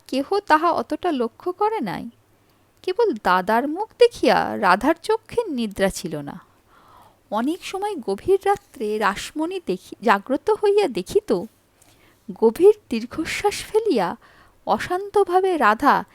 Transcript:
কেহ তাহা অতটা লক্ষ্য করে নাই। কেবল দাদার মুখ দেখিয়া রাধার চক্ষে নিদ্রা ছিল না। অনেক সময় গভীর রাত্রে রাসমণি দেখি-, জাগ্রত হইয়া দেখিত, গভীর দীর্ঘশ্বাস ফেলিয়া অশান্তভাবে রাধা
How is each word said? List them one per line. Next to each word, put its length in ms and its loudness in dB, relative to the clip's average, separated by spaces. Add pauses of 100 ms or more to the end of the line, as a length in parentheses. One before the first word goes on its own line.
কেহ 320 -2
তাহা 320 2
অতটা 400 -4
লক্ষ্য 400 -6
করে 280 -2
নাই। 300 -8 (760)
কেবল 300 0 (100)
দাদার 440 0
মুখ 220 -6 (100)
দেখিয়া 600 2
রাধার 440 2
চক্ষে 400 -2
নিদ্রা 460 -2
ছিল 320 -8
না। 200 -14 (920)
অনেক 340 -2
সময় 300 -6
গভীর 500 -2
রাত্রে 520 -2
রাসমণি 680 -4
দেখি-, 400 -8
জাগ্রত 440 2
হইয়া 380 2
দেখিত, 560 -2 (880)
গভীর 420 4 (160)
দীর্ঘশ্বাস 760 -6
ফেলিয়া 500 0 (500)
অশান্তভাবে 920 0
রাধা 460 4 (120)